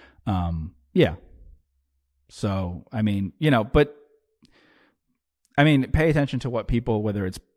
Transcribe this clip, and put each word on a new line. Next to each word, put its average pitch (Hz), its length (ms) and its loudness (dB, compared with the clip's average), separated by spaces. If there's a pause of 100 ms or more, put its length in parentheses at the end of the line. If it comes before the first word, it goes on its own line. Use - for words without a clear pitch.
(260)
Um, 85 480 -4 (180)
yeah. 131 220 2 (1120)
So, 95 640 -4
I 110 100 -2
mean, 101 360 0
you 156 120 2
know, 117 140 2
but, - 320 2 (1600)
I 143 80 4
mean, 139 280 2
pay 156 180 2
attention 143 300 0
to 123 100 -8
what 117 180 -6
people, 117 340 0
whether 101 240 -4
it's 92 120 -8 (180)